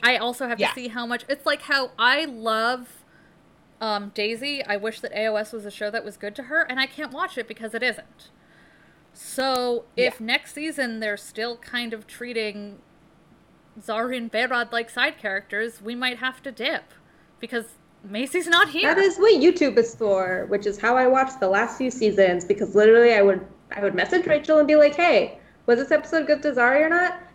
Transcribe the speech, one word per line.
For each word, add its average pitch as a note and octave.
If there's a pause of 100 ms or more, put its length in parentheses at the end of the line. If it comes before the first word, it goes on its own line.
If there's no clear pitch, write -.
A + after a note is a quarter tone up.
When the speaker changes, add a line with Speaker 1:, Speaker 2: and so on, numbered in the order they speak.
Speaker 1:
I A#3+
also A#3+
have A#3+
to G3+
Speaker 2:
Yeah. -
Speaker 1:
see B3
how A#3+
much, A#3
it's C#4+
like D4
how C#4
I C4
love, A#3 (800)
um, G#3
Daisy. A#3
I G#3
wish A3
that A3+
A G#3+
O A3
S G#3+
was G#3+
a G3+
show G#3
that G#3+
was G3+
good G#3
to C4+
her, D4
and C4
I C4
can't C4+
watch E4
it A3+
because A3
it A3+
isn't. - (800)
So, B3 (120)
if B3
Speaker 2:
Yeah. A3
Speaker 1:
next C4
season C#4+
they're G#3+
still A#3
kind A#3+
of A3
treating G#3 (1000)
Zari A3+
and A#3
Behrad A#3+
like A#3
side C#4+
characters, G#3
we A3+
might B3
have B3+
to C4+
dip, B3 (460)
because A3+ (380)
Macy's B3+
not E4+
here. D#4+
Speaker 3:
That F#4+
is F#4+
what F#4+
YouTube C#4+
is A3+
for, F#3+
which G3+
is G3+
how A#3
I B3+
watched C4
the F#3+
last G#3+
few B3+
seasons, F#3+
because G3+
literally A3+
I G3+
would, F#3+ (300)
I G3+
would G3
message G3+
Rachel D4+
and D4
be D4+
like, D4
"Hey, D#4 (280)
was A#3+
this C4+
episode D4+
good D4
to D4
Zari B3
or D#4+
not?" F4 (140)